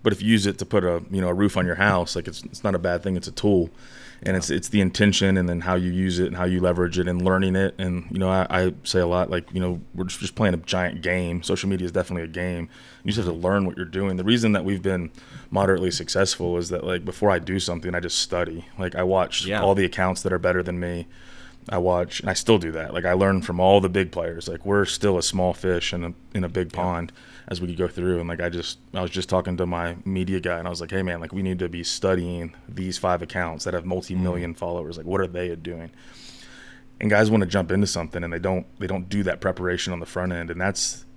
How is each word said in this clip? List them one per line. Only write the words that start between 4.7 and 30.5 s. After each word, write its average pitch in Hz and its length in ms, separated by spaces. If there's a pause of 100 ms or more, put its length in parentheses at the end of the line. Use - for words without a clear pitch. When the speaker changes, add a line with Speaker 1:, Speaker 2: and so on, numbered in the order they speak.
Speaker 1:
intention 95 560
and 87 120
then 85 120
how 92 140
you 90 160
use 90 300
it 90 80
and - 80
how 90 80
you 90 160
leverage 87 360
it 90 120
and 90 160
learning 92 320
it. 95 200
And, 90 320
you 95 120
know, 92 100
I, 92 200
I 92 240 (100)
say 92 160
a 87 80
lot, 90 220
like, 90 220
you 92 60
know, 90 220 (160)
we're 90 80
just, - 160
just - 160
playing 101 180
a 82 40
giant 90 440
game. 87 400
Social 95 260
media 90 180
is 87 40
definitely 87 320
a 82 60
game. 87 400 (340)
You - 80
just 104 160
have 85 80
to 82 60
learn 95 260
what 87 100
you're 92 80
doing. 92 340
The 92 40
reason 113 300
that 92 120
we've 98 160
been 90 300 (400)
moderately 95 400
successful 87 680
is 85 120
that, 90 160
like, 87 200
before 95 280
I 87 80
do 92 180
something, 87 380
I - 20
just 85 200
study. 85 460 (140)
Like, 92 160
I 92 80
watch 92 420
Speaker 2:
Yeah. 101 160
Speaker 1:
all 98 140
the 98 100
accounts 92 380
that 92 100
are 90 60
better 90 240
than 90 160
me. 87 300 (600)
I 98 100
watch, 90 420
and 95 100
I 92 40
still 110 240
do 82 140
that. 80 220
Like, 87 100
I 90 100
learn 95 280
from 87 160
all 95 220
the 92 80
big 92 240
players. 85 340
Like, 87 180
we're 101 200
still 95 340
a 85 40
small 92 300
fish 90 400
in 87 120
a, 87 100 (180)
in 92 120
a 87 40
big 90 240
Speaker 2:
Yeah. 90 80
Speaker 1:
pond 87 320 (340)
as 87 140
we 87 160
go 90 100
through. 90 320
And, 85 100
like, 85 120
I 87 80
just, 85 300 (160)
I 92 60
was 90 120
just 90 160
talking 92 300
to 90 80
my 85 380
media 92 360
guy, 87 180